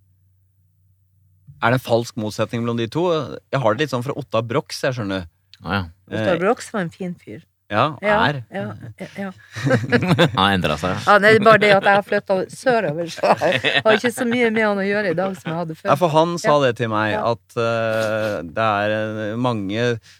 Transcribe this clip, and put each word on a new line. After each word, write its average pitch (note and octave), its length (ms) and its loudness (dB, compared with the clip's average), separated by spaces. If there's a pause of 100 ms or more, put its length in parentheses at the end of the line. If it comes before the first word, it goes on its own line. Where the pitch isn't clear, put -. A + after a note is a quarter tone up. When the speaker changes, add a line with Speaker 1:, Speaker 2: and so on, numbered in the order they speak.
(1600)
Speaker 1:
Er A#2 120 4
det B2+ 60 2
en - 60 -8
falsk A#2 320 0
motsetning A2 460 -4
mellom A#2 160 -2
de A2+ 100 -2
to? E3 180 -2 (420)
Jeg C3+ 140 -2
har A2 120 4
det D3+ 100 0
litt - 80 -6
sånn A#2+ 120 -4
fra C#3 120 -6
Ottar A#2 280 -4
Brox, A#2 400 -4
jeg C3 120 -2
skjønner. F#2+ 300 -4 (280)
Speaker 2:
Å, - 140 -14
ja. G2 140 0 (200)
Speaker 3:
Ottar G#2+ 320 -2
Speaker 1:
Eh, E3 60 -6
Speaker 3:
Brox G#3 280 -2
var G3 160 -4
en E3 80 -8
fin F3+ 240 -8
fyr. A2+ 260 -18 (220)
Speaker 1:
Ja, A#2+ 340 0
Speaker 3:
Ja, G#3 180 0 (120)
Speaker 1:
er. D3 160 -4
Speaker 3:
ja, - 160 -10 (320)
ja, - 140 -14 (100)
ja. G3 140 -8 (500)
Speaker 2:
<laughs> F3 560 2
Han G2 160 4
endret E2 260 0
seg. F#2 140 -2 (100)
Speaker 3:
Ja, G#3 160 6
nei, G#3+ 140 6
det A3 80 6
er - 20 -2
bare A3 160 8
det G#3 160 4
at G3 80 2
jeg G3+ 140 4
har G3+ 100 0
flyttet G3 480 -2
sørover, F3 560 0
så - 220 2 (100)
jeg C#3+ 400 0
har G#3+ 140 4
ikke A#3+ 180 -2
så C4 140 -6
mye A#3+ 260 0
med A3+ 80 2
han G#3 160 0
å F#3+ 80 -2
gjøre G3+ 240 -2
i D#3 60 -2
dag F#3+ 180 -4
som - 160 -10
jeg D#3+ 60 -4
hadde E3 180 -6
før. - 140 -8
Speaker 1:
Ja, C#3+ 100 4
for E3+ 140 2
han E3+ 260 2
sa D#3+ 140 2
Speaker 3:
Ja. D3 100 4
Speaker 1:
det B2+ 140 2
til A#2+ 160 -2
meg, G#2+ 180 0
Speaker 3:
Ja. G2+ 220 -2
Speaker 1:
at, - 260 -10
eh, A2 840 -2
det A2 260 -2
er, G#2 260 0
eh, A2 400 -4
mange A#2 640 -2 (200)